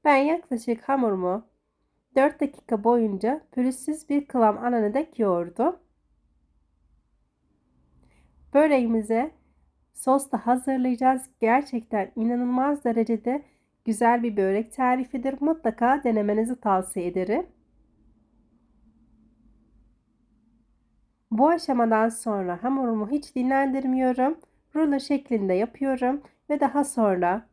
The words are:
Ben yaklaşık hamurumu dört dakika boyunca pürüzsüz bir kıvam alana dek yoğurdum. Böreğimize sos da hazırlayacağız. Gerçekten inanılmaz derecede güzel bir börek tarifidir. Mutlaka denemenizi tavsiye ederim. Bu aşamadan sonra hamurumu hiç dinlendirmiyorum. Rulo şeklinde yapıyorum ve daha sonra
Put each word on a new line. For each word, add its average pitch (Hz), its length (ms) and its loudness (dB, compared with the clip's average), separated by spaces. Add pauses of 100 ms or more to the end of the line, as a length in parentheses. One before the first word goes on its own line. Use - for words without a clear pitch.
Ben 294 120 6
yaklaşık 269 720 -2
hamurumu 208 560 0 (680)
dört 277 260 2
dakika 240 420 -4
boyunca 226 580 0 (100)
pürüzsüz 262 580 -4
bir 285 180 -2
kıvam 220 300 2
alana 226 360 0
dek - 260 -4
yoğurdum. 196 560 0 (2750)
Böreğimize 247 800 2 (600)
sos 277 380 0
da 240 60 -4
hazırlayacağız. 254 920 0 (100)
Gerçekten 233 760 -2
inanılmaz 247 680 -2
derecede 233 600 -2 (420)
güzel 233 380 2
bir 220 140 -2
börek 202 360 0
tarifidir. 254 680 -2
Mutlaka 285 640 0
denemenizi 220 580 0
tavsiye 190 460 -2
ederim. 190 380 -2 (3750)
Bu 247 180 4
aşamadan 233 600 2
sonra 196 540 -6
hamurumu 240 460 -2
hiç 294 260 -6
dinlendirmiyorum. 262 1040 0 (360)
Rulo 294 240 2
şeklinde 247 540 -2
yapıyorum 254 680 -2 (280)
ve 294 100 -2
daha 285 240 2
sonra 196 680 0